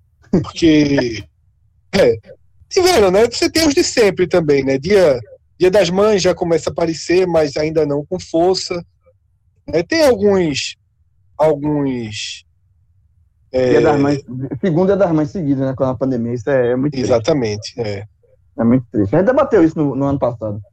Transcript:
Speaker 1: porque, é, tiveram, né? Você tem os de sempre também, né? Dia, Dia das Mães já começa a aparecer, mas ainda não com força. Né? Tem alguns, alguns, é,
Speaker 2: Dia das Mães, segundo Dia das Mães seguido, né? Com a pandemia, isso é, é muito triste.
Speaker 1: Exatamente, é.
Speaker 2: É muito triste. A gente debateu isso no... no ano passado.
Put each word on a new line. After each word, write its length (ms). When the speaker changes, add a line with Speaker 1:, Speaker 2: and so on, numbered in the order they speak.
Speaker 1:
porque, 840
é, 220
tiveram, 420
né? 140
Você 240
tem 180
os 60
de 100
sempre 440
também, 360
né? 140
Dia, 420
Dia 100
das 200
Mães 320
já 120
começa 360
a 40
aparecer, 540
mas 280
ainda 300
não 200
com 140
força. 640
Né? 160
Tem 220
alguns, 720
alguns, 1080
é, 180
Speaker 2:
Dia 120
das 180
Mães, 240
segundo 280
Dia 100
das 140
Mães 180
seguido, 320
né? 140
Com 80
a 120
pandemia, 380
isso 160
é, 220
é 40
muito 180
triste. 120
Speaker 1:
Exatamente, 760
é. 260
Speaker 2:
É 60
muito 280
triste. 240
A 40
gente 80
debateu 360
isso 140
no... 180
no 100
ano 140
passado. 400